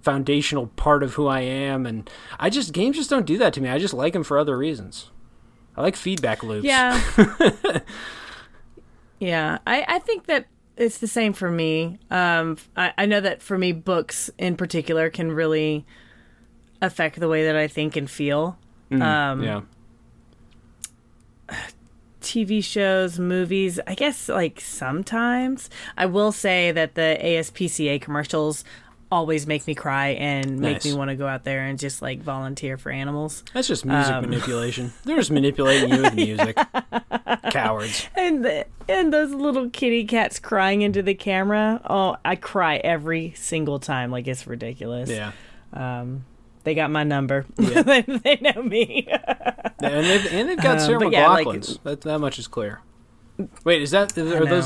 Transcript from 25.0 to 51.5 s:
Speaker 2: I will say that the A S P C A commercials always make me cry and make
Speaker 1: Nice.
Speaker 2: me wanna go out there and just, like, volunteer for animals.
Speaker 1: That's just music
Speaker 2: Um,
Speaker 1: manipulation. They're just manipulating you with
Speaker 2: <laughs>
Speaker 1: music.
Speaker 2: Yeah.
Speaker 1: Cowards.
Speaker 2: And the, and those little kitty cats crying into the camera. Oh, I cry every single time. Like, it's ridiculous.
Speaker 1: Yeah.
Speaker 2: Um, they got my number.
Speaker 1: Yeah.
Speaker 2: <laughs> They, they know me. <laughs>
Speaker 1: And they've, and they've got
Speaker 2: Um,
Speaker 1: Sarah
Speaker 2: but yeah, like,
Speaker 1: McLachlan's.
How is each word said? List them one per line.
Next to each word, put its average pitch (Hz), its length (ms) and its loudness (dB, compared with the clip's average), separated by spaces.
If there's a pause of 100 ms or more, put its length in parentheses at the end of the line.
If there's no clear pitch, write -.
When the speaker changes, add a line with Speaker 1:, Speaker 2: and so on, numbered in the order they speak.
Speaker 2:
I 185 100 2
will 202 240 2
say 180 400 2
that 160 240 0
the 160 300 2
A 165 140 2
S 160 120 -4
P - 160 -2
C 151 220 -2
A 143 100 0
commercials 151 640 -2 (460)
always 160 360 0
make 151 200 -2
me 156 80 -2
cry 139 360 -2
and 139 480 -2
make 143 180 0
Speaker 1:
Nice. - 100 -6
Speaker 2:
me 143 80 0
wanna 135 220 -2
go 139 100 -4
out 135 180 -4
there 135 220 -4
and 135 120 -6
just, 139 220 -8
like, 131 220 -6
volunteer 135 560 -6
for - 120 -10
animals. 143 520 -6 (100)
Speaker 1:
That's 254 160 -2
just 165 160 -2
music 135 300 2
Speaker 2:
Um, 127 160 -2
Speaker 1:
manipulation. 120 600 -2 (120)
They're 302 140 -2
just 202 140 2
manipulating 139 600 4
you 131 100 6
with - 120 6
Speaker 2:
<laughs> - 0 -
Speaker 1:
music. 220 420 0
Speaker 2:
Yeah. - 920 -2
Speaker 1:
Cowards. 110 640 -2
Speaker 2:
And 339 300 2
the, - 220 -2 (220)
and 320 240 4
those 302 200 4
little 269 360 0
kitty 233 360 0
cats 226 340 0
crying 196 420 2
into 202 220 2
the 190 120 2
camera. 208 680 0 (100)
Oh, 190 340 2
I 185 120 0
cry 165 400 0
every 165 600 -2
single 147 440 -4
time. 127 320 -4
Like, 127 160 -6
it's 127 180 -6
ridiculous. 120 640 -8
Speaker 1:
Yeah. 104 220 -6 (420)
Speaker 2:
Um, 127 500 -8 (400)
they 156 100 0
got 151 180 0
my 151 100 0
number. 139 420 0 (140)
Speaker 1:
Yeah. 240 240 6
Speaker 2:
<laughs> - 0 -
They, 262 200 6
they 269 380 2
know 254 220 0
me. 226 500 0
<laughs> 302 60 2 (640)
Speaker 1:
And 147 240 2
they've, 190 260 4
and 214 160 0
they've 359 80 -2
got 262 220 4
Speaker 2:
Um, - 80 4
Speaker 1:
Sarah 233 140 4
Speaker 2:
but 202 100 2
yeah, - 180 6
like, 160 160 8
Speaker 1:
McLachlan's. 104 380 -6